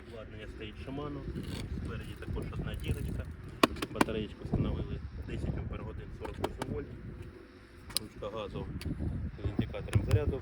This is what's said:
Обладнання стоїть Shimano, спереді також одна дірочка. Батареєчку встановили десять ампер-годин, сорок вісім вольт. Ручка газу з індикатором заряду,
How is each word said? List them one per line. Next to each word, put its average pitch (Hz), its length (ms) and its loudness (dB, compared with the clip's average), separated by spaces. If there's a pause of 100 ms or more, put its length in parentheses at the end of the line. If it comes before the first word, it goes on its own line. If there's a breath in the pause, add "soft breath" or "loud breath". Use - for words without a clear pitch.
Обладнання 107 480 -8
стоїть 107 200 -8
Shimano, 143 460 -4 (640)
спереді - 340 -4
також - 340 -2
одна - 220 0
дірочка. - 480 0 (680)
Батареєчку 110 520 4
встановили - 560 4 (280)
десять - 300 0
ампер-годин, - 500 -4 (120)
сорок - 200 -6
вісім - 340 0
вольт. 143 140 -2 (1120)
Ручка 110 360 -6
газу 101 300 -2 (760)
з - 60 2
індикатором - 640 4
заряду, 143 300 8